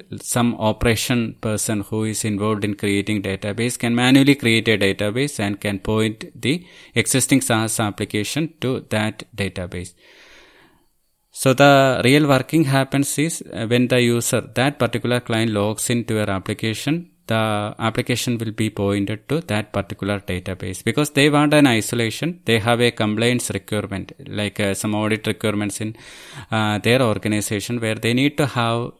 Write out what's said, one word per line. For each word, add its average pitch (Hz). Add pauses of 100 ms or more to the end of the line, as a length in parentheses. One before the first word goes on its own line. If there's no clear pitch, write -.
(200)
some 120
operation 113
person 107
who 110
is 110
involved 104
in 104
creating 101
database 104
can 117
manually 135
create 113
a 110
database 104
and 101
can 101
point 107 (120)
the 147 (280)
existing 127
SaaS 113
application 107
to 123
that 110 (100)
database. 90 (1400)
So -
the 139
real 143
working 139
happens 135
is, 160
uh, 110
when 120
the 123
user, 120 (120)
that 135
particular 120
client 113
logs 104
into 120
your 107
application, 110 (160)
the 107
application 120
will 113
be 110
pointed 101
to 160
that 107
particular 101
database 92
because 147
they 143
want 147
an 147
isolation. 117
They 113
have 117
a 120
compliance 110
requirement, 101 (140)
like, 101
uh, 101
some 104
audit 107
requirements 104
in, 110 (560)
uh, 107
their 120
organization 107
where 110
they 110
need 143
to 151
have 117